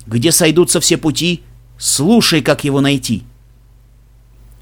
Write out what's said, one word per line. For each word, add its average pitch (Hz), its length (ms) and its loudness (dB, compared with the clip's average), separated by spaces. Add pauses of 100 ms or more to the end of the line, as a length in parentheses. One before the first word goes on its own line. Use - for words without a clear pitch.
где 120 240 0
сойдутся 160 480 2
все - 160 0
пути, 156 480 -4 (340)
слушай, 175 640 0
как 143 220 0
его 139 160 0
найти". 135 440 -2 (1400)